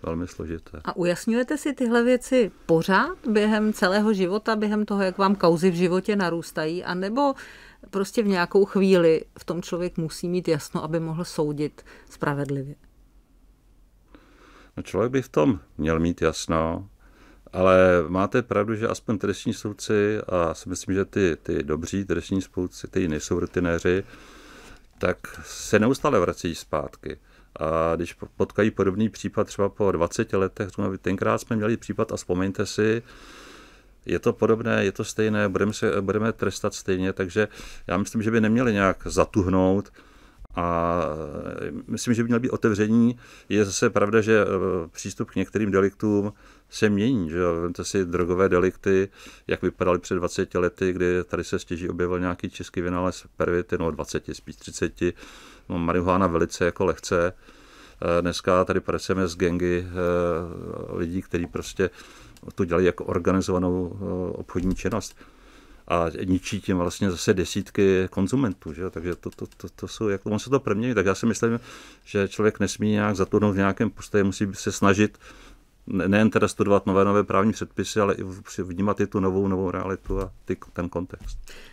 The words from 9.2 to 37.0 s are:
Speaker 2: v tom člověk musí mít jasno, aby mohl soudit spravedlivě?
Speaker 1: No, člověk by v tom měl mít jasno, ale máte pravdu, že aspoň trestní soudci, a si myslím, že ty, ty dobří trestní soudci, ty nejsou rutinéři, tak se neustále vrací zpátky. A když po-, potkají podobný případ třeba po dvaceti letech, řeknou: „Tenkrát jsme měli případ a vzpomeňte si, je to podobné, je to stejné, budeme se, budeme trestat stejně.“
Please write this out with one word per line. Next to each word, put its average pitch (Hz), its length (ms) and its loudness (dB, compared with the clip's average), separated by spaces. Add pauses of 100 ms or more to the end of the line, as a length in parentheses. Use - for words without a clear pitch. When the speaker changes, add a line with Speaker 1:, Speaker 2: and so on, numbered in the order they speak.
Speaker 2:
v - 60 -20
tom 170 160 -4
člověk 175 360 -6
musí 170 320 -4
mít 175 180 -2
jasno, 160 360 -2
aby 160 160 -2
mohl 165 260 -4
soudit 147 600 -4 (240)
spravedlivě? 143 680 -4 (2000)
Speaker 1:
No, - 60 -10
člověk 113 280 0
by 135 100 0
v - 80 -12
tom 139 300 2 (180)
měl 80 220 0
mít 85 220 0
jasno, 80 680 -2 (640)
ale 92 540 6
máte 98 340 0
pravdu, 107 340 0
že 110 120 -2
aspoň 110 300 -2
trestní 104 360 -2
soudci, 104 640 0 (100)
a 85 260 0
si - 160 -12
myslím, 92 260 -4
že 95 100 2
ty, 87 380 2
ty 82 200 -2
dobří 82 420 -2
trestní 90 360 -2
soudci, - 460 -6
ty 92 200 0
nejsou 78 320 -2
rutinéři, 87 640 0 (920)
tak 90 200 -2 (260)
se - 360 0
neustále 131 400 2
vrací 85 360 -2
zpátky. - 640 -8 (400)
A 80 360 0
když 85 180 -6
po-, - 140 -16 (100)
potkají 104 340 2
podobný 98 380 0
případ - 380 -4
třeba 101 220 -2
po 98 220 0
dvaceti 87 440 0
letech, 95 340 -2
řeknou: 98 280 -4
„Tenkrát 107 400 0
jsme - 180 -6
měli 107 220 0
případ - 340 -4
a 95 40 -4
vzpomeňte 95 500 -2
si, 110 380 0 (1000)
je 85 140 -2
to 120 140 0
podobné, 110 520 2
je 95 60 2
to 113 120 -8
stejné, 107 460 0
budeme 98 240 0
se, 101 280 0
budeme 104 320 -2
trestat 101 400 -4
stejně.“ 92 400 -2